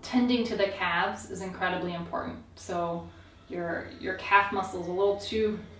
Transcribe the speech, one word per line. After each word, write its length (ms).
tending 440
to 100
the 140
calves 600
is 120
incredibly 520
important. 460
So 520
your, 400
your 160
calf 360
muscle 300
is 60
a 40
little 260
too 420